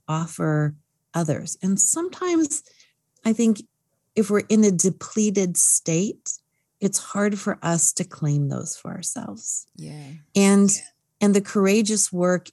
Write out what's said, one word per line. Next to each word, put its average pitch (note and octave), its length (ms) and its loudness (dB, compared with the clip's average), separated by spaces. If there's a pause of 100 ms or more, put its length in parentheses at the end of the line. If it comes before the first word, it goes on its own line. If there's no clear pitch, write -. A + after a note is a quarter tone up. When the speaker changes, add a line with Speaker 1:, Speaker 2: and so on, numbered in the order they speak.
Speaker 1:
offer D#3 720 -2 (380)
others? E3 500 -4
And G3 160 0
sometimes E4+ 840 0 (600)
I A3+ 80 2
think A3+ 300 2 (560)
if G#3+ 120 2
we're G3+ 100 4 (100)
in A3 160 6
a G3+ 60 6
depleted F#3+ 840 0
state, - 840 -2 (420)
it's G3 180 0
hard G3+ 400 -2
for - 240 -6
us E3+ 300 0
to F3+ 100 -4
claim D3 460 -2
those C3 260 -8
for - 160 -14
ourselves. - 760 -10 (120)
Speaker 2:
Yeah. D3 320 -14 (260)
Speaker 1:
And, G3 400 6
Speaker 2:
Yeah. - 60 -8 (400)
Speaker 1:
and G3+ 120 4
the G3 80 4
courageous G3+ 720 0
work F3+ 420 0